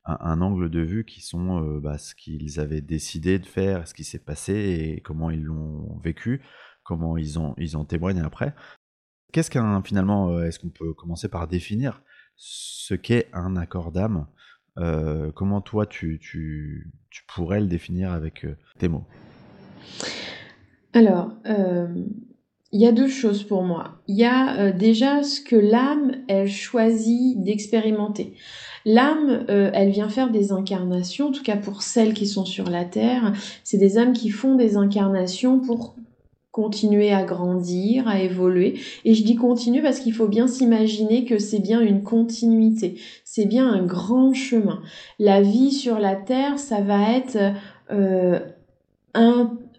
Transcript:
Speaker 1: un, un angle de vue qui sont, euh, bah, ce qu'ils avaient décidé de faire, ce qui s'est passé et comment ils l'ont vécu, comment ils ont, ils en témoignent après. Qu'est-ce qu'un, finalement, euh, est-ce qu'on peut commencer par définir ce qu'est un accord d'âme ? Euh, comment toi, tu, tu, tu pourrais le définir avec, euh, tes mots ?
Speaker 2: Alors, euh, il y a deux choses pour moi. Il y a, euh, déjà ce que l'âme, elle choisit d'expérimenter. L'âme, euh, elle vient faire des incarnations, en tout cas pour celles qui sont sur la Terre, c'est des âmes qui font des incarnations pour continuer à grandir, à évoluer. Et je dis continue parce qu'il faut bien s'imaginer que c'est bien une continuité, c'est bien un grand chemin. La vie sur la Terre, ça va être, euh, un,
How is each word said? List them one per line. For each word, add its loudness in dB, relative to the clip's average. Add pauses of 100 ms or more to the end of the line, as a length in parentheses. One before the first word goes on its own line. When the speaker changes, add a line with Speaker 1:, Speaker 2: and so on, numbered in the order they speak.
Speaker 1:
un, -6
un -4
angle -2
de -2
vue -4
qui -20
sont, -4
euh, -6
bah, -8
ce -20
qu'ils -12
avaient -6
décidé -4
de -10
faire, -4
ce -20
qui -18
s'est -14
passé -8 (420)
et -12
comment -8
ils -6
l'ont -10
vécu, -6 (420)
comment -6
ils -8
ont, -6
ils -8
en -6
témoignent -4
après. -8 (760)
Qu'est-ce -2
qu'un, 0
finalement, 0
euh, -2
est-ce -6
qu'on -14
peut -10
commencer -10
par -8
définir -4 (340)
ce -12
qu'est -2
un -6
accord -8
d'âme ? -2 (540)
Euh, -2
comment -2
toi, -4
tu, -8
tu, -12 (200)
tu -20
pourrais -4
le 0
définir -4
avec, -8
euh, -10 (240)
tes 0
mots ? -4 (1900)
Speaker 2:
Alors, 6 (180)
euh, 0 (840)
il 2
y 10
a 8
deux 4
choses 0
pour -2
moi. -6
Il -2
y 6
a, 2
euh, 4
déjà 2
ce -6
que 0
l'âme, 4 (160)
elle 0
choisit 0
d'expérimenter. -2 (520)
L'âme, 4
euh, 4
elle 4
vient 0
faire 0
des 2
incarnations, -2
en -2
tout -8
cas -2
pour -8
celles 2
qui -2
sont -4
sur -6
la -2
Terre, 0 (300)
c'est -2
des 6
âmes 4
qui -2
font 2
des 4
incarnations 2
pour -4 (560)
continuer 2
à 4
grandir, 0
à 2
évoluer. 2 (260)
Et 8
je 4
dis 4
continue 2
parce 0
qu'il -2
faut 0
bien 2
s'imaginer 2
que 2
c'est -2
bien 2
une 4
continuité, 2 (240)
c'est -2
bien 2
un 2
grand 2
chemin. 0 (360)
La 6
vie 4
sur -2
la 2
Terre, -2
ça -2
va 2
être, -2 (540)
euh, 2 (760)
un, 6 (220)